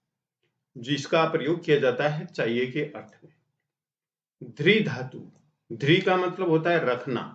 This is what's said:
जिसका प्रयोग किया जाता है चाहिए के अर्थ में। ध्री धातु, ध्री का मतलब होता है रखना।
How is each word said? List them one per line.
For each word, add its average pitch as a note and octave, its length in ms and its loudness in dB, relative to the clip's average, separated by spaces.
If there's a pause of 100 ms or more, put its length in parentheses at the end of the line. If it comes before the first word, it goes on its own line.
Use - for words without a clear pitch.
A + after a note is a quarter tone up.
(760)
जिसका C#3 480 0
प्रयोग E3 400 -2
किया D3 140 4
जाता C3 300 2
है D#3 180 -4
चाहिए B2 400 -2
के C3+ 140 -6
अर्थ - 440 -10
में। - 80 -20 (1200)
ध्री G3+ 280 4
धातु, - 420 -6 (480)
ध्री C#3 300 4
का F#3 160 2
मतलब F3+ 320 -2
होता D#3+ 220 2
है D#3+ 160 2
रखना। A#2+ 360 -2 (120)